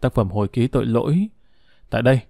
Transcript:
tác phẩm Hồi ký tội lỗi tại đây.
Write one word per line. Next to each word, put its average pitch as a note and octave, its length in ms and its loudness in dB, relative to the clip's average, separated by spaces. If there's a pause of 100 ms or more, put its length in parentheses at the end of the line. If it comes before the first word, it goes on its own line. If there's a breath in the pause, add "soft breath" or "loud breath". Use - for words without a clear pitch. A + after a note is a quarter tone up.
tác B2+ 140 -2
phẩm G2+ 160 0
Hồi G2+ 180 -2
ký A#2+ 180 -2
tội B2 200 -2
lỗi C#3+ 420 0 (640)
tại A2+ 120 -2
đây. B2+ 280 4